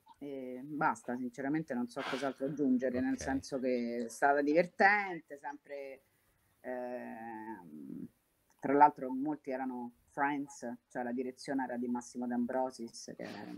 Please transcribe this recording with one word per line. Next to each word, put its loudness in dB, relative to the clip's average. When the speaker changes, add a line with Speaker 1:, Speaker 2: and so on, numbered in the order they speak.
Speaker 1:
E -6
basta, -2
sinceramente -2
non 0
so -8
cos'altro -2
aggiungere, 2
nel 2
Speaker 2:
Ok. -4
Speaker 1:
senso -2
che 0
è -6
stata 6
divertente, 4
sempre, -10
ehm, -8
tra 0
l'altro 6
molti -4
erano -4
Friends, -2
cioè -4
la 0
direzione -2
era -4
di -2
Massimo -4
D'Ambrosis, -2
che -10
era -10